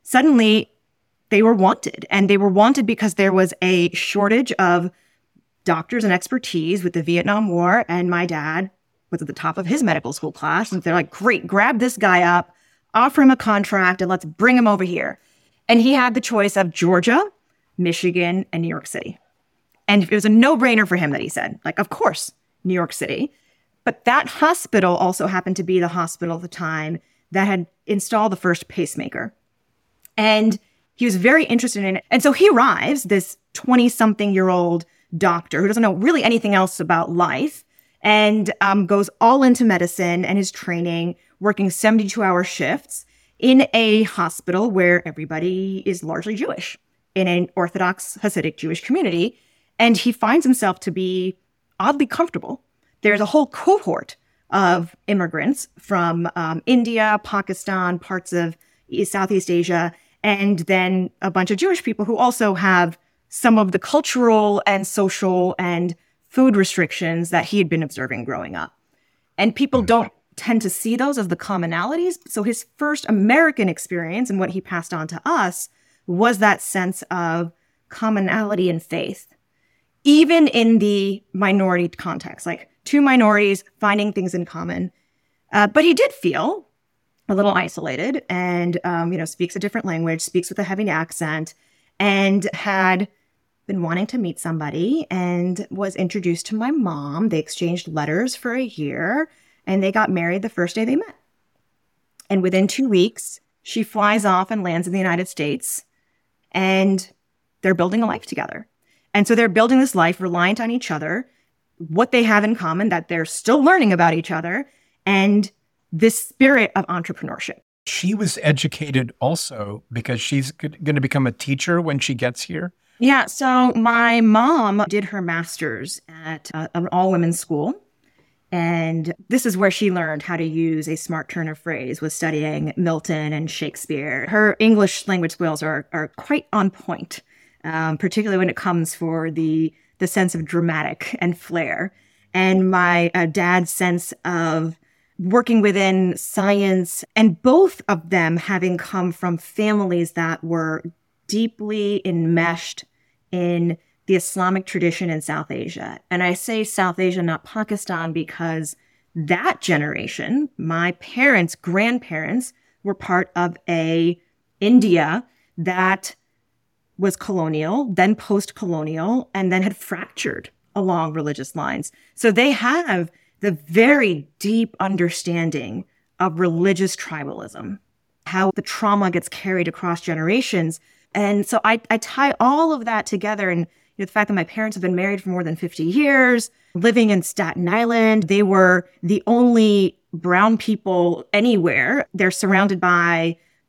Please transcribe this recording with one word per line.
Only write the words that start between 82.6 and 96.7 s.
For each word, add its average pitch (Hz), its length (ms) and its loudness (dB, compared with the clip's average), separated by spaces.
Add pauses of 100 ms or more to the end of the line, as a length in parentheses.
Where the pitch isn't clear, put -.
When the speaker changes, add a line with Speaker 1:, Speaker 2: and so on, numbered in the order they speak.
Speaker 1:
two 285 180 2
minorities 214 640 4 (160)
finding 208 340 0
things 185 220 -4
in 175 100 -2
common. 175 460 -8 (600)
Uh, 208 140 4
but 294 180 2
he 330 120 6
did 539 180 2
feel 185 540 -2 (600)
a 208 60 0
little 202 200 2
isolated 165 760 -4
and, 175 540 -2
um, 170 280 -4
you 180 60 -4
know, 160 80 -6
speaks 175 300 -8
a 196 40 -6
different 202 280 -6
language, 165 340 -4
speaks - 280 -4
with - 100 -8
a 202 40 -2
heavy 196 240 -4
accent, 160 680 -6 (440)
and 196 540 0
had 190 540 0 (580)
been 196 160 -4
wanting 170 240 -2
to 254 120 -8
meet 190 200 -4
somebody 165 720 -4
and 180 640 -2
was 190 240 -6
introduced 175 500 -4
to - 80 -8
my 220 160 -4
mom. 170 600 -2